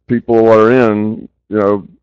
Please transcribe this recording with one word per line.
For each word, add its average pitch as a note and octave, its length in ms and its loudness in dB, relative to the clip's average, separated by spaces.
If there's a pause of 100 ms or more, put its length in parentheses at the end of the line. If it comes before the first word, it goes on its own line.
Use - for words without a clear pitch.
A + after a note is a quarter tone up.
people A2+ 420 0
are A2 220 4
in, G#2+ 560 -2 (220)
you G#2 80 -6
know, G2+ 300 -2 (160)